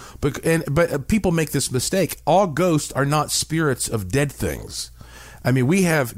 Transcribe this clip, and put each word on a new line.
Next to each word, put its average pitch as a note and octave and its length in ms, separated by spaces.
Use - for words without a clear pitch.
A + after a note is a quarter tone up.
but, - 240
and, E3 240
but C#3+ 380
people G3 240
make E3 220
this - 180
mistake. D3 560
All F#3 220
ghosts D#3 440
are C3+ 140
not C#3+ 240
spirits D#3 580
of G2 220
dead C#3 200
things. - 600
I B2 80
mean, C3 140
we F#3 160
have D#3+ 360